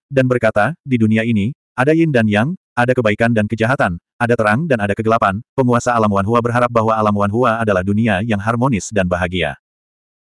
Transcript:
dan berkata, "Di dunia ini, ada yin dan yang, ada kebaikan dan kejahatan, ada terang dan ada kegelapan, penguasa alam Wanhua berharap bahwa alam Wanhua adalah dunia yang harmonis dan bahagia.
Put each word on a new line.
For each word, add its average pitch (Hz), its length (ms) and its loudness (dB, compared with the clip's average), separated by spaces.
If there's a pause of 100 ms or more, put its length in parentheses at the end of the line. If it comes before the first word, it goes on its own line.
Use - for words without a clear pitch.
(140)
dan 131 160 2
berkata, 120 560 -2
"Di 127 160 0
dunia 110 240 2
ini, 113 320 -2 (160)
ada 147 240 2
yin 165 160 2
dan 110 160 2
yang, 110 240 0 (240)
ada 123 160 0
kebaikan 117 400 0
dan 107 160 0
kejahatan, 113 480 -2 (240)
ada 120 160 0
terang 113 320 0
dan 123 80 2
ada 101 160 -2
kegelapan, 110 480 0 (160)
penguasa 123 400 0
alam 107 160 2
Wanhua 98 320 0
berharap 120 240 0
bahwa 113 240 2
alam 107 240 0
Wanhua 113 480 0
adalah 95 160 0
dunia 101 400 0
yang 110 160 -2
harmonis 113 560 -2
dan 92 160 0
bahagia. 87 480 -4 (680)